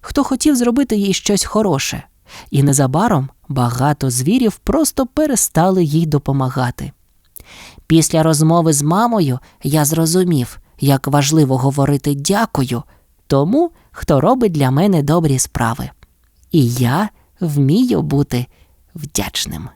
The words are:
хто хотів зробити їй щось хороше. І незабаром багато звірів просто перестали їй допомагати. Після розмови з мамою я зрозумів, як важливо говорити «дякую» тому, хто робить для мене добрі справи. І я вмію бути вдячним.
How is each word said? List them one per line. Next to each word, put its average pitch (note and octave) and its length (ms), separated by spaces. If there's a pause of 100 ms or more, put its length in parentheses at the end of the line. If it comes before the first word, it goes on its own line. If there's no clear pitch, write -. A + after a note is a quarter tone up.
хто - 220
хотів C#4 320
зробити A#3+ 420
їй G3 160
щось - 320
хороше. F#3+ 580 (480)
І C#3 120
незабаром C#3+ 680 (180)
багато C3 640
звірів F#3 480
просто C4+ 480
перестали F#3+ 760
їй D#3 220
допомагати. C3+ 840 (960)
Після D#3+ 360
розмови D#3+ 500
з C#3+ 80
мамою E3+ 580 (240)
я D3 220
зрозумів, E3 760 (200)
як C#3 280
важливо C#3+ 500
говорити C#3 580
«дякую» C#3+ 680 (440)
тому, G3 440 (200)
хто C#3 300
робить G#3 300
для C#3 200
мене E3 320
добрі D3 360
справи. A#2+ 500 (600)
І A#2+ 180
я B2+ 400 (300)
вмію E3 640
бути C#3 460 (480)
вдячним. - 800